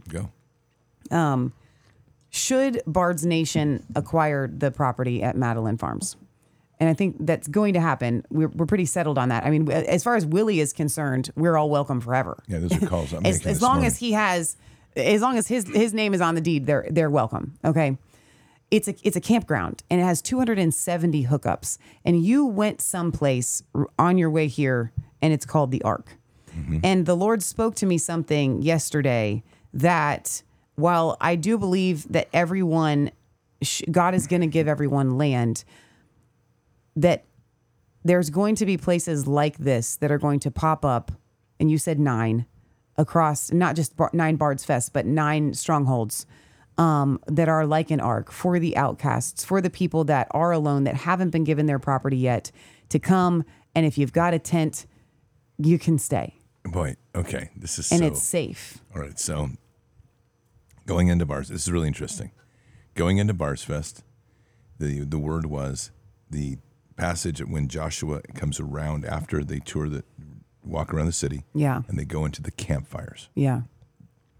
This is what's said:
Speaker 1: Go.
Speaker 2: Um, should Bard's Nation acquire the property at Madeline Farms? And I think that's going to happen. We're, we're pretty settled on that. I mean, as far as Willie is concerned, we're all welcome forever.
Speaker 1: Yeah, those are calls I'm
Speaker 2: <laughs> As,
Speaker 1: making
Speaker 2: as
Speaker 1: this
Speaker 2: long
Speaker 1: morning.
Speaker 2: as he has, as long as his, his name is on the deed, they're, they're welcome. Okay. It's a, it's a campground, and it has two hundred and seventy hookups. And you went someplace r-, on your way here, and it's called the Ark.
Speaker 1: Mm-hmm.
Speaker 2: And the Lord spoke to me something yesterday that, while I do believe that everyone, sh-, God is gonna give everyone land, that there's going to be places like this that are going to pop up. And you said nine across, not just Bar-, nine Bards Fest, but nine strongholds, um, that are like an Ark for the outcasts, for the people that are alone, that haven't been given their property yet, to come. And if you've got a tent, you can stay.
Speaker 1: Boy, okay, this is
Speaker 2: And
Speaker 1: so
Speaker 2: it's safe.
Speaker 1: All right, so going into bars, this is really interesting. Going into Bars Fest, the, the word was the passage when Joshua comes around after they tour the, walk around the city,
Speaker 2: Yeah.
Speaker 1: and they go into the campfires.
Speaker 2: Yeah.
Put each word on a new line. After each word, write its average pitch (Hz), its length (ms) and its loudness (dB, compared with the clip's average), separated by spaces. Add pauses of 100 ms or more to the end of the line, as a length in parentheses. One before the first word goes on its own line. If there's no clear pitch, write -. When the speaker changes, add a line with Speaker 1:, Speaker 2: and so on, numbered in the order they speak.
Speaker 1:
Go. 90 220 -8 (800)
Speaker 2:
Um, 135 420 0 (800)
should 262 560 0
Bard's 170 400 0
Nation 156 580 0 (100)
acquire 147 540 0
the 139 220 -2
property 123 520 -2
at 123 140 -2
Madeline 117 400 0
Farms? - 400 -6 (600)
And 160 100 4
I 160 60 4
think 196 260 0
that's 156 260 -2
going 202 280 2
to 175 60 2
happen. 127 500 0
We're, 156 180 0
we're 165 180 -2
pretty 185 200 2
settled 151 320 0
on 127 100 2
that. 117 160 0
I 143 60 2
mean, 151 200 4
as 160 320 0
far 240 140 2
as 185 80 0
Willie 185 360 2
is 143 120 0
concerned, 139 640 -2
we're 160 220 2
all 151 100 2
welcome 143 320 0
forever. 120 480 -2
Speaker 1:
Yeah, 92 120 -4
those 85 220 0
are 196 40 0
calls 80 260 -2
I'm 82 60 -6
Speaker 2:
<laughs> - 80 -4
As, 180 100 2
Speaker 1:
making 180 140 -2
Speaker 2:
as - 60 2
Speaker 1:
this 180 60 0
Speaker 2:
long 247 140 4
Speaker 1:
morning. 262 100 2
Speaker 2:
as - 120 -2
he 233 140 -2
has, 185 440 0 (400)
as 202 260 4
long 247 160 2
as 214 100 -2
his, 226 200 -2
his 208 260 2
name 214 200 0
is 180 60 0
on 170 140 2
the 165 80 0
deed, 147 240 0
they're, 147 240 0
they're 156 200 2
welcome. 131 440 -2 (100)
Okay. 147 320 2 (760)
It's 214 180 2
a, 196 140 -6
it's - 140 0
a 175 40 -2
campground, 156 680 0
and 175 100 4
it 175 40 4
has 175 180 2
two 254 160 -2
hundred 233 220 0
and 160 120 4
seventy 165 520 0
hookups. - 520 -2 (280)
And 170 200 4
you 262 220 4
went 208 340 -2
someplace 147 840 -2 (100)
r-, 143 140 0 (100)
on 175 180 4
your 165 140 4
way 156 160 2
here, 127 460 0 (280)
and 156 120 4
it's 147 120 0
called 139 280 0
the 131 100 -2
Ark. - 340 -4 (400)
Speaker 1:
Mm-hmm. 78 280 -2
Speaker 2:
And 185 200 4
the 175 120 4
Lord 208 260 2
spoke 226 340 -2
to 202 100 0
me 180 120 4
something 151 640 0
yesterday 131 800 0 (320)
that, 151 680 0 (320)
while 165 440 2
I 170 140 2
do 196 240 0
believe 185 540 0
that - 200 0
everyone, 160 800 2 (500)
sh-, - 300 -4
God 175 240 4
is 185 140 0
gonna 175 180 2
give 156 220 2
everyone 139 500 0
land, 123 460 0 (1300)
that 156 280 2 (800)
there's 170 260 4
going 202 260 2
to 214 100 0
be 190 100 2
places 160 500 0
like 147 320 0
this 131 380 0
that 147 140 0
are 147 80 2
going 143 220 0
to 143 100 -4
pop 160 340 0
up. 127 280 0 (460)
And 156 120 4
you 156 80 2
said 156 200 -2
nine 117 480 2 (500)
across, 151 560 0
not 170 240 2
just 165 200 -4
Bar-, 165 160 2
nine 160 240 2
Bards 143 280 0
Fest, 120 280 -2
but 139 140 0
nine 151 480 2
strongholds, 131 720 0 (520)
um, 147 480 2
that 160 220 2
are 160 180 2
like 156 240 0
an 151 100 2
Ark 107 320 -2
for 180 260 0
the 165 180 0
outcasts, - 680 -2
for 190 160 0
the 180 100 0
people 160 340 0
that 143 260 2
are 170 220 0
alone, 147 320 2
that 135 100 0
haven't 175 360 0
been 160 140 0
given 151 220 2
their 143 120 2
property 135 380 0
yet, 127 340 0 (380)
to 156 100 0
come. 180 460 4 (300)
And 165 100 4
if 151 140 2
you've 139 160 0
got 175 180 2
a 165 60 0
tent, 160 480 -2 (800)
you 165 140 6
can 160 200 2
stay. - 360 -4 (300)
Speaker 1:
Boy, 85 320 -4 (180)
okay, - 420 -6
this - 220 -10
is - 120 -6
Speaker 2:
And 170 100 4
Speaker 1:
so 165 60 2
Speaker 2:
it's 143 160 -2
safe. - 560 -6 (160)
Speaker 1:
All 78 60 -8
right, 71 180 -12
so 76 320 -4 (1400)
going 87 220 2
into 85 160 4
bars, 71 240 -6
this 80 140 -10
is 90 100 -4
really 80 160 0
interesting. - 440 -8 (600)
Going 92 240 2
into 104 160 2
Bars 71 280 -4
Fest, - 400 -8 (760)
the, 71 220 -4
the 71 180 -6
word 80 280 -4
was 69 440 -6 (400)
the 71 280 -6 (380)
passage 87 440 -4
when 73 280 -4
Joshua 78 520 -6 (140)
comes 73 260 -6
around 76 440 -6
after 78 380 -4
they 73 180 -6
tour 76 280 -6
the, 71 160 -6 (600)
walk 80 280 -6
around 78 140 0
the 87 60 0
city, 71 320 -4 (100)
Speaker 2:
Yeah. 143 340 0
Speaker 1:
and 92 100 -4
they 73 60 -6
go 78 220 -4
into 71 160 -8
the 87 80 -8
campfires. - 840 -8
Speaker 2:
Yeah. 131 280 0 (760)